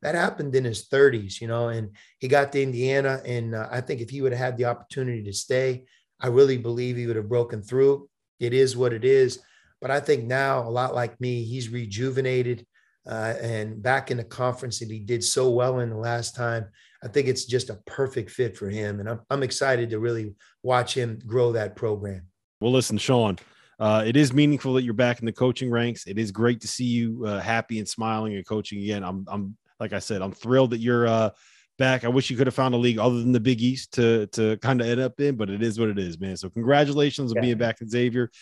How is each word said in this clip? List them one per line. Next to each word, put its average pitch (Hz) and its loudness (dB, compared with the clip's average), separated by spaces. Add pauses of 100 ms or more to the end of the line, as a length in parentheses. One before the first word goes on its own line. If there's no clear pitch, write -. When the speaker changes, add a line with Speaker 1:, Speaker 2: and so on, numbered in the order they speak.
Speaker 1:
That 160 -2
happened 160 -2
in 131 2
his 113 -6
thirties, 123 4
you 117 -10
know, 117 -2
and 110 -8 (240)
he 131 -6
got 139 4
to 139 0
Indiana. 135 0
And, 117 -4
uh, 110 -6
I 120 -4
think 127 -6
if 117 -10
he 139 -8
would 131 2
have 120 -4
had 127 -4
the 120 0
opportunity 120 -6
to 101 -10
stay, 127 -2 (340)
I 131 -2
really 131 6
believe 120 -4
he 120 -4
would 113 -2
have 107 -6
broken 120 -2
through. 139 2 (280)
It 120 -2
is 127 4
what 123 2
it 113 -4
is. 131 4 (400)
But 127 -4
I 143 0
think 139 2
now, 131 0
a - -8
lot 123 -2
like 123 -4
me, 123 -2
he's 117 -8
rejuvenated, 123 -2 (420)
uh, 113 -4
and 110 -6
back 135 0
in 123 -2
the 117 -6
conference 123 -4
that 110 -10
he 110 -10
did 117 -4
so 131 2
well 123 2
in 120 -2
the 113 -6
last 117 -4
time. 117 -4 (340)
I 120 -14
think 127 0
it's - -2
just 120 -2
a 107 -10
perfect 131 -4
fit - -4
for 101 -6
him. 104 -4
And 101 -8
I'm, 113 -8
I'm 139 0
excited 123 0
to 110 -4
really 110 -4 (280)
watch 123 0
him 117 -4
grow 120 2
that 104 -4
program. 101 -4 (320)
Speaker 2:
Well, 117 2
listen, 120 2
Sean, 110 2 (420)
uh, 110 4
it 120 4
is 143 4
meaningful 143 4
that 127 4
you're 117 -2
back 120 2
in 117 -6
the 113 -2
coaching 127 0
ranks. 117 -2
It 98 -6
is 110 -2
great 113 2
to 110 -10
see - -4
you, 117 -2
uh, 101 -2
happy 113 -2
and 101 -8
smiling 110 -4
and 95 -8
coaching 104 -6
again. 101 -4
I'm, 95 -6
I'm, 101 -8 (240)
like 107 -6
I 101 -4
said, 98 -4
I'm 95 -4
thrilled 127 4
that 120 -2
you're, 120 2
uh, 113 2 (460)
back. 131 2
I - 0
wish 127 2
you 123 -4
could 135 2
have 120 -4
found 127 2
a 120 2
league 120 2
other 120 4
than 120 2
the 120 6
Big 113 2
East 127 0
to, 113 4
to 110 0
kinda 120 2
end 120 0
up 127 -4
in, 143 2
but 104 -4
it 101 -4
is 113 -2
what 113 2
it 101 -2
is, 87 -6
man. 95 -6
So 95 -10
congratulations 139 2
on 113 0
Speaker 1:
Yeah. 117 0
Speaker 2:
being 120 0
back 113 -2
at 113 -12
Xavier, 120 0 (100)